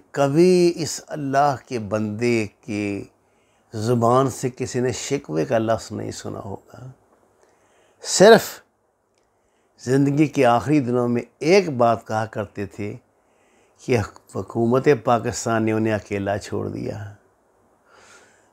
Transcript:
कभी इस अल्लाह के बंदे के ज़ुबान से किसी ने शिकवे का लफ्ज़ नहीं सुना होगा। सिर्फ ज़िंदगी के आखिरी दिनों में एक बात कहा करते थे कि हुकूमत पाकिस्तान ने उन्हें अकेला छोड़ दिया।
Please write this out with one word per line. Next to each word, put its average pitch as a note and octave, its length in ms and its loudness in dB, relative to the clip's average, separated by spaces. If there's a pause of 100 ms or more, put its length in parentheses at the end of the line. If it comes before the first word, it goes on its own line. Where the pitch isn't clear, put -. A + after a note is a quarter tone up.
(140)
कभी F3 540 4
इस E3+ 320 -4
अल्लाह C#3+ 560 -2
के B2 220 -10
बंदे G#2+ 680 -2
के G2+ 540 -6 (760)
ज़ुबान A#2+ 560 2
से B2+ 200 -6
किसी B2 300 -6
ने B2 120 -2
शिकवे D3 520 -6
का B2+ 140 -2
लफ्ज़ A2 360 -4
नहीं G#2+ 160 -10
सुना G#2 280 -12
होगा। G#2 540 -16 (1080)
सिर्फ - 600 6 (1200)
ज़िंदगी C#3 460 2
के C#3 160 2
आखिरी A#2+ 360 4
दिनों A#2+ 280 0
में A#2+ 180 -2 (160)
एक E3 360 2
बात A#2 240 2
कहा A2 240 -4
करते G#2 400 -8
थे G#2+ 440 -12 (720)
कि B2+ 140 0
हुकूमत A#2 920 -2 (180)
पाकिस्तान A#2 560 0
ने A2 100 0
उन्हें A2 220 0
अकेला G2+ 440 -4
छोड़ G2+ 300 -8
दिया। G#2 480 -10 (1400)